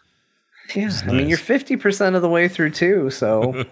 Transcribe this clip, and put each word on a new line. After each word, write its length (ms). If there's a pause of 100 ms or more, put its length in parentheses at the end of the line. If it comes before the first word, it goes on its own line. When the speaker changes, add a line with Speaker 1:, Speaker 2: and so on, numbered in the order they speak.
(760)
Speaker 1:
Yeah, 100
Speaker 2:
It's 160
Speaker 1:
I 60
mean, 100
Speaker 2:
nice. 120
Speaker 1:
you're 100
fifty 380
percent 380
of 60
the 80
way 180
through 220
too, 400
so, 640